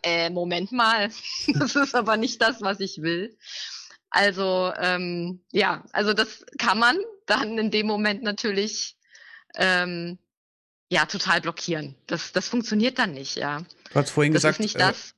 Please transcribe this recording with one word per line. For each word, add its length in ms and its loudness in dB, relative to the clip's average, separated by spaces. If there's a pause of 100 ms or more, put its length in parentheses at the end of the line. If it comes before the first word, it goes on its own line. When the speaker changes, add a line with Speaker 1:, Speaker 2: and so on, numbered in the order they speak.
Speaker 1:
"Äh, 260 2
Moment 420 -4
mal, 380 2 (380)
<laughs> 120 2
das 160 0
ist 200 2
aber 220 2
nicht 240 -2
das, 200 2
was 200 -2
ich 200 -8
will." 360 -2 (760)
Also, 640 2
ähm, 640 -2 (100)
ja, 320 2 (100)
also 200 2
das 320 -2 (120)
kann 220 2
man 180 4 (280)
dann 320 0
in 140 2
dem 160 2
Moment 360 0
natürlich, 760 -2 (580)
ähm, 640 0 (720)
ja, 140 4
total 360 0
blockieren. 540 -6 (120)
Das, 240 -6
das 180 -2
funktioniert 500 0
dann 140 0
nicht, 240 -10
ja. 260 -4 (260)
Speaker 2:
Du 60 -2
hast 160 2
vorhin 220 4
Speaker 1:
Das 120 4
ist 60 6
Speaker 2:
gesagt, 80 -2
Speaker 1:
nicht 160 -2
Speaker 2:
äh, 60 0
Speaker 1:
das. 360 0